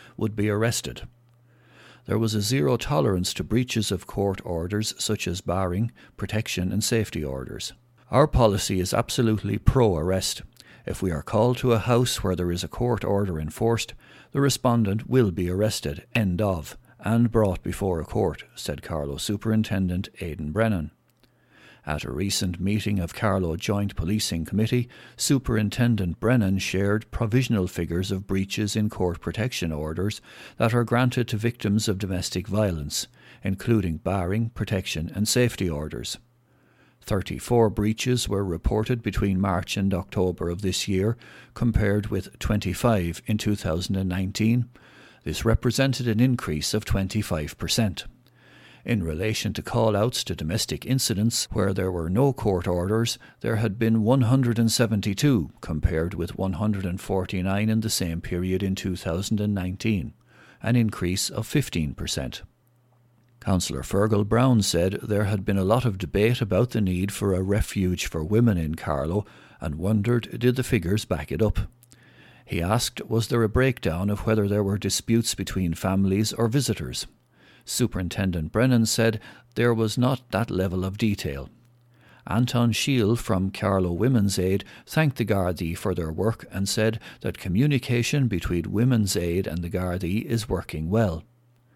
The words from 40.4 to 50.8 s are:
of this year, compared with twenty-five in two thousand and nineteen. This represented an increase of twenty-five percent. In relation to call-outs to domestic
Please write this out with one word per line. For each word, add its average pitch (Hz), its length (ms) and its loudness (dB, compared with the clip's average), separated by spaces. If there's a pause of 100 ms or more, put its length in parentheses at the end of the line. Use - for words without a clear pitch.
of 90 120 -4
this 95 260 -2
year, 101 300 0 (380)
compared 107 520 2
with 101 300 -6
twenty-five 92 880 0
in 104 140 0
two 104 160 0
thousand 92 400 -2
and 95 140 0
nineteen. 101 600 0 (540)
This 78 200 -4
represented 123 640 2
an 110 120 2
increase 120 560 0
of 107 100 -2
twenty-five 95 720 -2
percent. 92 480 -2 (800)
In 107 180 0
relation 92 500 -2
to - 80 -8
call-outs 113 640 2
to 90 120 -6
domestic 78 500 -4